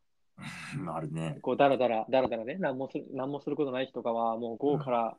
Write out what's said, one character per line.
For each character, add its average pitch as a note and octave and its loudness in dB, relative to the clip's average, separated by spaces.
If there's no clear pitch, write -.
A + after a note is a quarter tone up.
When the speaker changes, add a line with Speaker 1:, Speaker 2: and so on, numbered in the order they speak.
Speaker 1:
<laughs> - -8
あ D#2+ -4
る D2+ -6
ね。 D#2+ -4
Speaker 2:
こ G#2+ 0
う、 B2 0
だ C#3 8
ら C3+ 4
だ B2 4
ら、 A2 0
だ C3 4
ら C3 4
だ A#2 -2
ら A2+ -2
ね、 C#3 -6
何 C#3+ 0
も C3+ -4
す - -6
る、 - -10
何 C#3 -2
も C#3+ -4
す - -10
る C3+ -2
こ D#3 2
と C3+ -2
な B2+ -2
い B2+ -4
日 - -12
と B2 -6
か A#2 0
は、 A2+ 2
も A#2 -4
う - -8
五 C#3+ 4
Speaker 1:
う - 4
ん。 - 2
Speaker 2:
か C#3 -4
ら、 A#2 2